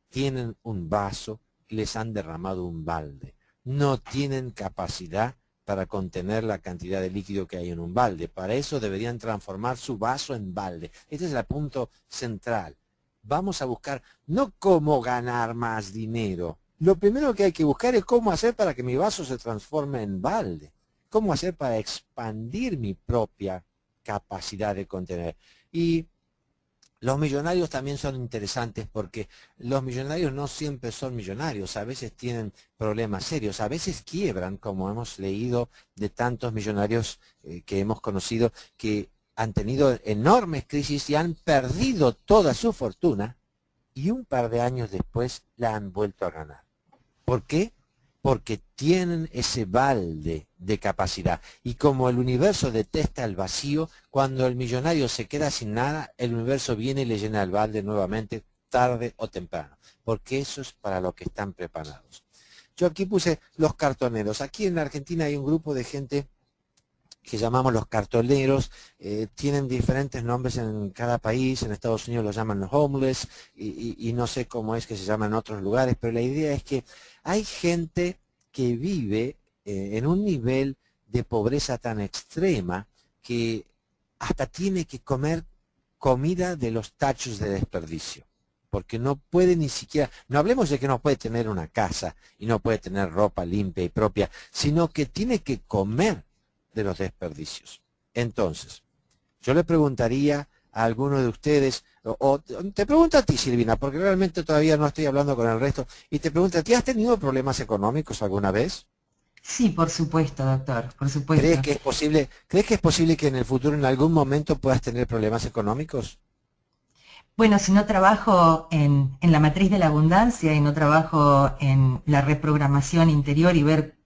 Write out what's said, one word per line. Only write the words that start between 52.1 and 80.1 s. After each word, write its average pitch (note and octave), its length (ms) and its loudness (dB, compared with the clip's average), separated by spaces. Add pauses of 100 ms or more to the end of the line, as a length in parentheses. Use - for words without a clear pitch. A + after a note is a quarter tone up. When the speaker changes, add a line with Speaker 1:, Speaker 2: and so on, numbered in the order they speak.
Speaker 1:
universo B2+ 540 2
detesta C3 520 -2
el G#2 120 -4
vacío, C#3 520 -4 (220)
cuando C3 380 2
el B2 80 -2
millonario B2+ 520 0
se A2+ 200 -6
queda D3 240 -4
sin G#2+ 240 -6
nada, C#3+ 420 -4
el A#2+ 160 -2
universo B2 420 -2
viene C3+ 280 -4
y - 20 -2
le A2+ 140 -2
llena G#2+ 240 -2
el F2+ 80 -2
balde G#2+ 320 -2
nuevamente, G#2 600 -4 (240)
tarde B2 500 0
o A2 100 -6
temprano. E2 500 -12 (260)
Porque A2+ 360 -4
eso C#3 220 -8
es - 120 -14
para F#2+ 260 -6
lo F#2 140 -4
que - 120 -18
están G2 280 -8
preparados. D#2 720 -14 (520)
Yo F3 120 0
aquí F3 180 -2
puse F3 340 0 (180)
los D#3 180 2
cartoneros. A#2 640 -2
Aquí E3+ 240 -6
en F#3 80 0
la E3 80 -2
Argentina D3+ 440 -4
hay D3 100 -2
un C#3 100 -6
grupo D3+ 300 0
de B2+ 80 -2
gente C#3 440 -6 (920)
que - 180 -8
llamamos B2 340 2
los A2 140 0
cartoneros, C3 840 2 (300)
eh, G#2 340 -6
tienen C#3+ 340 -2
diferentes B2+ 560 -2
nombres B2 340 -2
en G#2+ 340 -4
cada A#2+ 260 -2
país, B2+ 460 -2
en A2 80 -6
Estados A2 360 -4
Unidos A#2+ 160 -2
los G#2 120 -4
llaman A2 240 -2
los F#2+ 120 -4
homeless, C#3 560 0 (280)
y, G#2+ 420 -8
y, A2+ 120 -6
y A2+ 40 -2
no A#2+ 140 -2
sé B2 180 -6
cómo A2 300 -4
es A#2 100 -6
que A2+ 100 -8
se F#2+ 100 -10
llama G#2+ 200 0
en G#2 80 0
otros G#2+ 300 -4
lugares, B2 360 2
pero A#2 140 -4
la A#2 80 0
idea C#3+ 320 -2
es C#3+ 100 -6
que C3 200 -4 (400)
hay G3+ 200 -2
gente F3 760 -2 (320)
que B2 240 0
vive, B2 600 -2 (280)
eh, G2+ 320 -6
en A#2 80 -2
un F3+ 180 2